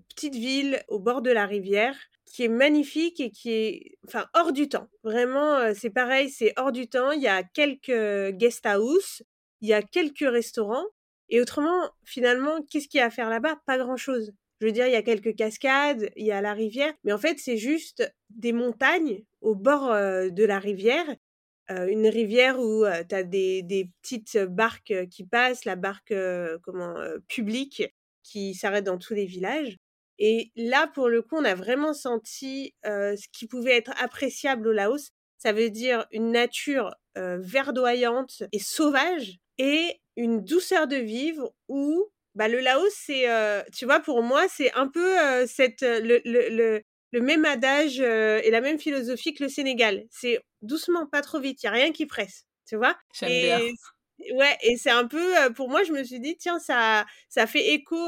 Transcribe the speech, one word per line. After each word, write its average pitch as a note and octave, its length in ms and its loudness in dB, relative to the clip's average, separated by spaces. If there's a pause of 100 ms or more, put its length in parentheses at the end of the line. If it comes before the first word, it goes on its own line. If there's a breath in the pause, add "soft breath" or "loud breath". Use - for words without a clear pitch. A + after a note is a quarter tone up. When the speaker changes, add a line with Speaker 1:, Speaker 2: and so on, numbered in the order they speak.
Speaker 1:
petite C#4+ 260 -10
ville C4 540 -2
au G#3 100 -4
bord A#3+ 240 -2
de B3 80 2
la G#3+ 160 4
rivière G3+ 500 0 (300)
qui - 160 -8
est A#3 60 2
magnifique D4+ 720 2
et B3 100 -4
qui - 220 -8
est, - 460 -4 (100)
enfin, A3 260 -6
hors E4 180 4
du C#4 160 -2
temps. - 200 -6 (160)
Vraiment, B3+ 540 0
euh, A3+ 180 2
c'est A3 140 -6
pareil, B3+ 400 0
c'est G#3+ 260 2
hors C4 160 0
du A#3+ 160 -6
temps. C4 240 0
Il D4+ 100 -2
y B3+ 60 2
a F#3+ 160 2
quelques G#3+ 920 -2
guest A#3 300 0
house, A3+ 560 0 (380)
il G#3+ 80 -2
y A3 40 4
a G#3 100 4
quelques D4 460 -2
restaurants. A#3 560 -2 (440)
Et A#3 120 4
autrement, D#4 500 0 (140)
finalement, C4 560 0 (100)
qu'est-ce D4 180 -4
qu'il D4 100 0
y B3+ 40 6
a A#3+ 40 4
à A3+ 40 -4
faire A3+ 200 -4
là-bas ? D4 360 -2
Pas C4 120 0
grand-chose. B3 540 -4 (280)
Je G#3+ 60 0
veux A3 60 2
dire, A#3+ 160 2
il C4 40 4
y A#3+ 40 4
a G#3+ 60 2
quelques A3 340 0
cascades, C4 800 0
il G#3+ 100 -8
y G#3+ 60 2
a G3 100 -2
la G#3 120 -2
rivière, A3+ 380 -2 (120)
mais G#3 80 0
en G#3+ 60 0
fait, D4+ 200 0
c'est B3 180 -4
juste B3 560 -4 (180)
des A#3 220 -4
montagnes B3 720 0 (180)
au A3 140 2
bord, C4+ 380 2
euh, F#3+ 360 0
de F#3 160 2
la G3+ 140 2
rivière. G#3 480 0 (640)
Euh, F#3 160 -4
une G#3+ 220 4
rivière A#3 500 4
où, A3 260 2
euh, E3+ 240 0
t'as F#3+ 140 -2
des, F#3+ 400 -2
des F#3 260 -4 (140)
petites A#3 360 -8
barques, G3 520 -2
euh, F#3 160 -2
qui F3+ 180 -20
passent, B3 400 0
la F#3+ 120 -4
barque, F#3+ 340 -8
euh, F3+ 540 -4
comment, F3 340 -8
euh, D#3 200 -8 (100)
publique A#3+ 560 -4 (400)
qui G3 300 -8
s'arrête G3+ 300 -2
dans F#3 140 -2
tous G3+ 160 -10
les G3+ 100 -2
villages. F#3+ 520 -6 (420)
Et A3+ 380 2
là, B3+ 320 2
pour C4+ 200 0
le A#3 140 4
coup, D4+ 140 -8
on D4+ 80 0
a G#3 100 2
vraiment C4 400 -2
senti, C4 800 -8 (100)
euh, G3+ 320 -2
ce G3+ 160 -20
qui - 140 -14
pouvait B3 300 2
être A#3+ 160 -2 (100)
appréciable B3+ 640 -4
au A3+ 40 4
Laos. A3 380 0 (280)
Ça A3 140 0
veut A3 180 2
dire A3+ 400 -2
une A3+ 220 -2
nature, A#3+ 600 0 (240)
euh, F3+ 240 -6
verdoyante B3 1000 0 (100)
et G#3+ 60 -4
sauvage C#4 800 0 (200)
et D4+ 420 0 (160)
une A#3 280 0
douceur D#4+ 440 2
de C#4 80 -2
vivre C4+ 580 -4 (140)
où D4 420 -2 (260)
bah, G#3+ 120 0
le A#3+ 120 0
Laos, C4+ 340 2
c'est, C4 340 -2
heu, G#3+ 340 0 (100)
tu - 140 -10
vois, D4 140 4
pour C4+ 220 0
moi, C4+ 260 4
c'est C#4+ 260 0
un C4+ 140 2
peu, F4+ 300 2 (240)
heu, B3+ 60 2
cette, B3+ 340 0
heu, A#3 180 2
le, A#3 240 4
le, A#3+ 240 2
le, A3+ 340 0 (300)
le A#3+ 80 0
même D#4 240 4
adage, C4+ 560 2
heu, A3 440 2
et A3 60 6
la A3+ 100 4
même D4 180 0
philosophie C4+ 560 -4
que C#4+ 80 -8
le C#4 60 -2
Sénégal. A#3 600 0
C'est A#3+ 280 -2 (240)
doucement, D#4+ 440 -2
pas C#4+ 160 -2
trop D4 180 -6
vite, C4+ 240 -6
y - 20 -4
a G#3 60 0
rien C4 200 2
qui D4+ 140 -6
presse, G3+ 380 -10 (240)
tu A3 80 -6
vois ? C4 200 2 (160)
Speaker 2:
J'aime B3 260 -2
bien. A#3+ 220 2
Speaker 1:
Et A#3+ 140 -2 (440)
c-, - 160 -10
ouais, C#4 280 4
et A#3+ 140 4
c'est C4 140 0
un A#3+ 180 4
peu, F4 280 0 (100)
heu, B3 80 0
pour C4 160 -6
moi, D#4 120 4
je E4 100 -2
me C#4 120 -4
suis B3 160 -12
dit : « D4 180 -8
Tiens, F4 220 -4
ça, A3 440 2 (240 loud breath)
ça A3+ 200 2
fait D4 260 2
écho D4+ 220 -2 (120)